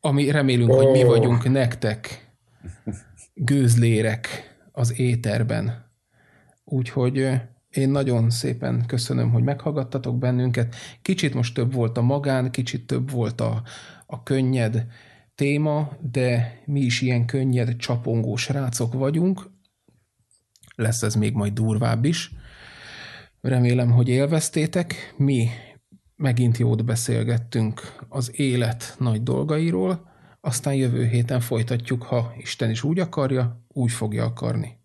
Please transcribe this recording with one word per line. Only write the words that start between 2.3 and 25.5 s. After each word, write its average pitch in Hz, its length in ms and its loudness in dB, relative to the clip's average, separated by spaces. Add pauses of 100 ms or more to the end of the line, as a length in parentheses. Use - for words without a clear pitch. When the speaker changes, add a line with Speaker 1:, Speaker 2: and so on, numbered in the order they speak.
Speaker 1:
gőzlérek 117 920 2 (440)
az 117 280 -2
éterben. 117 880 0 (760)
Úgyhogy, 127 540 -2
ö, 131 140 0 (380)
én 139 180 0
nagyon 127 420 2
szépen 123 560 -2
köszönöm, 120 440 -2
hogy 117 120 4
meghallgattatok 135 760 -2
bennünket. 123 560 0 (280)
Kicsit 170 320 -2
most 120 200 -2
több 127 180 0
volt 117 260 0
a 117 40 2
magán, 131 480 2
kicsit 123 360 -6
több 131 240 -2
volt 117 300 -2
a, 113 220 0 (440)
a - 160 -12
könnyed 123 640 0 (480)
téma, 147 580 0 (200)
de 120 520 0
mi 143 160 -2
is 120 200 0
ilyen 123 260 2
könnyed, 123 500 0
csapongó 117 600 -2
srácok 123 580 -4
vagyunk. 156 560 0 (1200)
Lesz 113 280 -2
ez 107 120 -2
még 107 200 0
majd 101 180 -2
durvább 110 520 0
is. 165 260 -2 (1080)
Remélem, 123 500 2
hogy 120 180 6
élveztétek. 156 1080 0
Mi 131 320 2 (680)